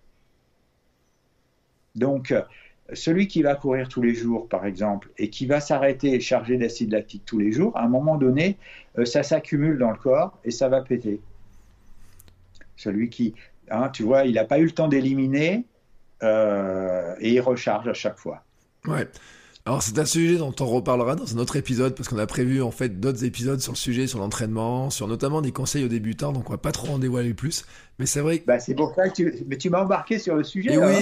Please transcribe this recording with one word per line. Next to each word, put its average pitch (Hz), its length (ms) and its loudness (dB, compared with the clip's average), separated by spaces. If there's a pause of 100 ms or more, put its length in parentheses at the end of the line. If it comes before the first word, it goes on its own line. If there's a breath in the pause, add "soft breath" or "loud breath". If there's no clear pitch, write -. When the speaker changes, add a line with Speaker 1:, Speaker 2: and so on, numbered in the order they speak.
(1900)
Speaker 1:
Donc, 131 400 0 (580 loud breath)
celui 185 360 2
qui 165 140 2
va 143 120 4
courir 131 340 -2
tous 127 140 -2
les 117 120 4
jours, 117 340 -2
par 95 180 -2
exemple, 101 500 -4
et 104 140 -4
qui - 160 -6
va 143 140 2
s'arrêter 139 520 2
et 123 80 4
charger 123 380 0
d'acide 113 340 -2
lactique 104 320 -2
tous 113 140 -2
les 104 140 2
jours, 180 240 2
à 120 80 0
un 117 40 2
moment 147 280 4
donné, 147 420 2 (400 loud breath)
euh, 120 80 2
ça 143 160 2
s'accumule 151 560 0
dans 120 140 2
le 107 40 -10
corps 147 480 2
et 117 60 -4
ça 131 180 0
va 131 140 2
péter. 120 380 -2 (1600)
Celui 107 320 -2
qui, 117 260 -2 (360 loud breath)
hein, 120 200 0
tu 131 120 -8
vois, 135 220 6
il 123 100 2
n'a 110 100 2
pas 139 140 2
eu 160 60 6
le 165 80 4
temps 160 160 0
d'éliminer, 139 760 2 (580)
euh, 95 960 0
et 113 140 0
il 123 80 6
recharge 120 480 0
à 110 60 -2
chaque - 240 -6
fois. - 240 -12 (440)
Speaker 2:
Ouais. 151 220 -4 (560 loud breath)
Alors, 113 160 -2
c'est 107 200 -4
un 156 40 2
sujet 165 340 2
dont 143 200 -4
on 139 80 -2
reparlera 123 480 0
dans 160 220 -6
un - 20 -2
autre 123 160 -2
épisode, 131 400 0
parce 127 140 -10
qu'on 120 100 -2
a 107 80 0
prévu, 127 360 0
en 117 100 -2
fait, 113 260 -4
d'autres 123 260 -2
épisodes 120 360 -2
sur 123 120 -6
le 120 40 -6
sujet, 127 320 -2
sur 127 100 -6
l'entraînement, 113 720 -2
sur 117 160 -4
notamment 139 340 -2
des 139 120 -2
conseils 131 320 -2
aux 123 40 0
débutants, 113 440 -4
donc 127 160 -4
on - 40 -8
va 127 60 -4
pas 147 140 -4
trop - 160 -8
en 143 100 -2
dévoiler 123 340 0
plus. - 320 -6 (360 loud breath)
Mais 131 60 -2
c'est 147 140 -2
vrai 160 200 0
que - 60 -18
Speaker 1:
Bah, - 120 4
c'est - 160 -6
pour 147 220 0
ça 185 120 2
que 185 60 -6
tu, 170 320 -2
mais 135 100 -6
tu 175 140 -2
m'as 180 120 2
embarqué 196 360 0
sur 202 160 -2
le 151 80 2
sujet, 190 300 -2
Speaker 2:
Et 294 40 4
Speaker 1:
là, - 120 6
Speaker 2:
oui, 190 140 4